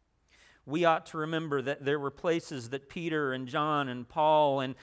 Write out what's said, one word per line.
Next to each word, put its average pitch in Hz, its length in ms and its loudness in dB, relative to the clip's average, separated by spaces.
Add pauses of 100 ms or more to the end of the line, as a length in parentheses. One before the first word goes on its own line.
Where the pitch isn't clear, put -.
(640)
We 160 200 0
ought 160 220 4
to 170 100 -10
remember 156 460 -2
that 143 200 -2
there 143 140 2
were 139 140 -4
places 160 580 -4
that 135 200 -8
Peter 156 440 -2
and 131 140 -6
John 147 420 0
and 123 180 -8
Paul 151 520 4
and, 131 240 -4